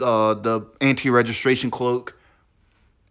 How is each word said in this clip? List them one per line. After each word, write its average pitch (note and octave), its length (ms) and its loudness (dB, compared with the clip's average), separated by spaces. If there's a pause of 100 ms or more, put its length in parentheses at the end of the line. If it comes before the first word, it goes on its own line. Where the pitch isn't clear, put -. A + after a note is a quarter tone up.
uh, A2 340 2
the A2 320 -4 (160)
anti-registration B2+ 880 0
cloak, B2 480 -4 (920)